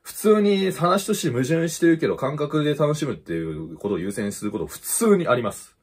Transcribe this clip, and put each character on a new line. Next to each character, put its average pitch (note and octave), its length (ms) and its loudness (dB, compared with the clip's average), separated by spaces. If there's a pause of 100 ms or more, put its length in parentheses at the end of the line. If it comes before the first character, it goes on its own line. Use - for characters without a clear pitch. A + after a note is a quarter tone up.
普 - 120 -18
通 G#3+ 280 4
に F#3+ 300 2
話 F3 340 2
と G#3+ 80 0
し G3+ 80 -2
て D#3+ 80 0
矛 B2 140 0
盾 E3 240 0
し E3 100 -6
て E3+ 100 4
る D#3+ 100 6
け D#3 100 -2
ど、 F#2 80 0
感 C#3+ 220 -4
覚 D3 260 -2
で D3 100 0
楽 D3+ 220 2
し D3+ 100 -4
む B2 80 -4
っ - 40 -4
て - 160 -10
い E2 100 -4
う D#2+ 320 -8
こ G2+ 140 -6
と G2 60 0
を E2 40 -4
優 F#2+ 120 -4
先 G2+ 200 -4
す G#2 140 -10
る G#2 60 -4
こ G#2 80 -6
と D#2+ 60 -4
普 - 140 -14
通 G#3+ 380 2
に E3+ 100 -2
あ B2 80 4
り A#2+ 80 -2
ま G2 80 -4
す。 - 320 -18